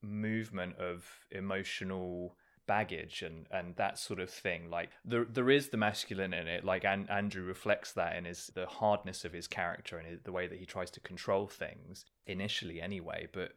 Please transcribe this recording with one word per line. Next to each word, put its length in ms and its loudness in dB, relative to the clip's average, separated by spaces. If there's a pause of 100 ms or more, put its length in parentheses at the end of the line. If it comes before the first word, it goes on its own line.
movement 760 -2
of 280 -4 (260)
emotional 1040 -2 (320)
baggage 540 0
and, 300 -8
and 240 -2
that 240 0
sort 200 -4
of 80 -2
thing. 440 -2
Like, 180 0 (160)
there, 200 4
there 260 6
is 180 8
the 80 0
masculine 560 2
in 140 -2
it. 180 -2
Like, 180 4
An-, 260 4
Andrew 340 2
reflects 500 2
that 220 2
in 100 -4
his, 300 -8
the 100 -2
hardness 580 2
of 100 -6
his 140 -6
character 520 -2
and 240 -10
the 80 -8
way 160 0
that 100 -8
he 80 -10
tries 260 -4
to 80 -14
control 480 2
things 580 -10 (200)
initially 560 -2
anyway. 500 -4
But, 260 -4